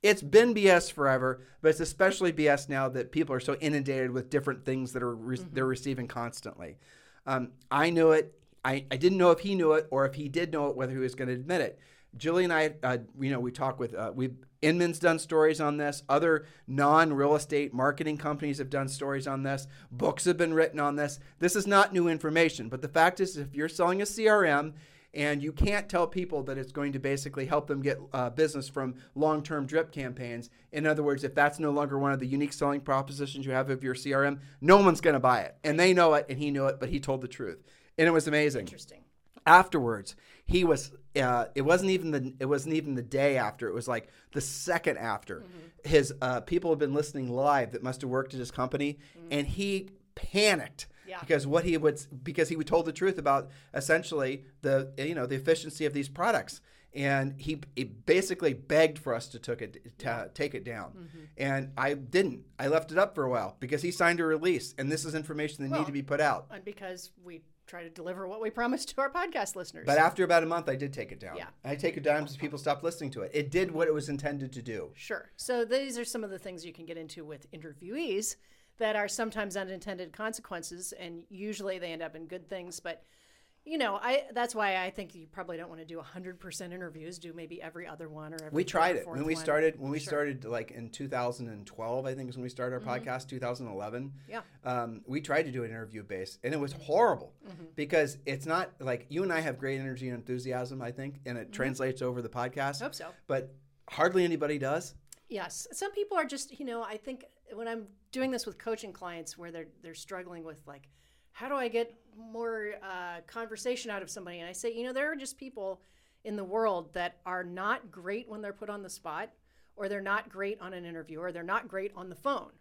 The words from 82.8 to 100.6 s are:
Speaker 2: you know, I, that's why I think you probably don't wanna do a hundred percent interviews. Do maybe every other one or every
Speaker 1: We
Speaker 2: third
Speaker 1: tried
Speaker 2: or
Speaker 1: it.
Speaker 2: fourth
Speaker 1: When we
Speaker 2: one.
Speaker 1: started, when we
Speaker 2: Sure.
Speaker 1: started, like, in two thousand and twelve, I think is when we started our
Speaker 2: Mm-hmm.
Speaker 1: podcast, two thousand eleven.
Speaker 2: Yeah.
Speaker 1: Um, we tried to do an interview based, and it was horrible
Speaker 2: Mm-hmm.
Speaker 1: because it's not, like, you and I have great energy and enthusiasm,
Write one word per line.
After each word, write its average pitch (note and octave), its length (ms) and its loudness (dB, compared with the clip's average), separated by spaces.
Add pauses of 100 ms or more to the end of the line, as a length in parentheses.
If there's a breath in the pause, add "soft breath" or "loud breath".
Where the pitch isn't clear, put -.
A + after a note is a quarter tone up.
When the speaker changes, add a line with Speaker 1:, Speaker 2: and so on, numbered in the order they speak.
Speaker 2:
you D#4 140 -6
know, G#3 220 0
I, C4+ 320 0
that's A#3+ 220 -2
why G3+ 220 0
I F#3 140 -4
think F#3+ 240 -12
you E3 100 -18
probably E3+ 320 -12
don't E3+ 120 -12
wanna E3 140 -16
do E3 160 -12
a D3 40 -14
hundred F3+ 360 -14
percent F3+ 340 -12
interviews. E3+ 440 -12
Do E3 160 -16
maybe E3+ 260 -14
every E3 280 -14
other D#3+ 200 -14
one D#3 280 -14
or - 80 -10
every D#3 80 -14
Speaker 1:
We D3 120 0
Speaker 2:
third F3 60 -4
Speaker 1:
tried F3 260 4
Speaker 2:
or A#2 40 0
Speaker 1:
it. - 60 -8
Speaker 2:
fourth E3 120 -8
Speaker 1:
When C#3+ 80 -2
we D#3+ 80 0
Speaker 2:
one. D#3+ 100 -6
Speaker 1:
started, D#3 360 2
when C3+ 120 -6
we D3+ 80 -2
Speaker 2:
Sure. C#3 100 -10
Speaker 1:
started, D3 360 -2
like, A#2 260 -6
in A#2 200 -12
two C#3 160 -10
thousand B2 420 -4
and G#2 160 -14
twelve, A#2 400 -6
I C3+ 80 -4
think C3 160 -8
is B2 80 -12
when B2 60 -8
we B2 60 -8
started B2 260 -6
our B2 60 -4
Speaker 2:
Mm-hmm. B2 280 -6
Speaker 1:
podcast, B2+ 180 -6
two C3 120 -10
thousand B2 280 -6
eleven. A2 460 -8 (160 loud breath)
Speaker 2:
Yeah. A3 120 -10 (220 soft breath)
Speaker 1:
Um, A#2 440 -4
we C#3 140 -6
tried C#3+ 220 0
to C#3+ 80 -6
do B2+ 120 -6
an A2+ 80 -8
interview A2 320 -12
based, F#2+ 400 -10
and C3 100 -2
it D#3 60 -2
was C#3 140 -6
horrible F3+ 600 0 (140)
Speaker 2:
Mm-hmm. F3 160 -18 (120)
Speaker 1:
because D3 520 0
it's C#3 180 -6
not, E3 340 -2
like, B2+ 300 -4
you D#3+ 140 -4
and F3+ 100 -2
I D#3+ 60 0
have D3 180 -4
great C3+ 220 -4
energy C3 280 -8
and B2 100 -6
enthusiasm, B2+ 640 -6